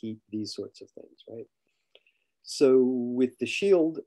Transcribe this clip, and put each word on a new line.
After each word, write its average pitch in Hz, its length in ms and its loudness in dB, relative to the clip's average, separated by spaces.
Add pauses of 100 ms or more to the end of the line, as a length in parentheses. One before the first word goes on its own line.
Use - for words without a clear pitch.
heat, 110 180 -12 (140)
these 107 220 -8
sorts - 260 -14
of 98 120 -20
things, - 260 -20 (100)
right? 113 160 -16 (1000)
So 131 400 4
with 127 560 -2
the 123 80 -6
shield, 165 600 0